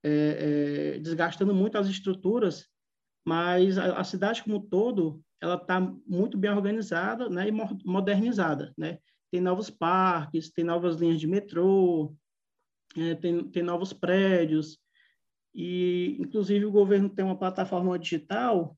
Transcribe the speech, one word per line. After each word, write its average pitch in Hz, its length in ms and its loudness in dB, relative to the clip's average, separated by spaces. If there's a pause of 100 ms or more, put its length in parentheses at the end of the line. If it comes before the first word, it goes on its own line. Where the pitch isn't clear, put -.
é, 147 920 0
é, - 40 -10
desgastando 170 540 -2
muito 208 240 2
as 196 100 0
estruturas, 190 760 -2 (600)
mas 180 520 2
a, 180 220 0
a 185 60 -2
cidade 202 360 -2
como 214 140 -4
um 202 60 -4
todo, 185 600 0 (200)
ela 175 160 -2
tá 185 240 -2 (260)
muito 196 300 0
bem 202 120 0
organizada, 208 800 -2
né, 185 200 -2
e - 20 -2
mo-, 214 320 -4
modernizada, 190 960 0
né? 160 220 -6 (300)
Tem 180 120 -2
novos 185 280 0
parques, 170 800 0
tem 170 140 -4
novas 170 320 0
linhas 165 240 2
de 156 80 -2
metrô, 180 880 2 (800)
é, 165 200 -2
tem, 170 340 -2
tem 175 120 -4
novos 175 300 -2
prédios, 175 880 2 (760)
e, 180 680 -2
inclusive, 202 440 0
o 208 60 -2
governo 196 380 4
tem 190 160 -2
uma 185 120 -2
plataforma 185 640 -2
digital 175 800 -2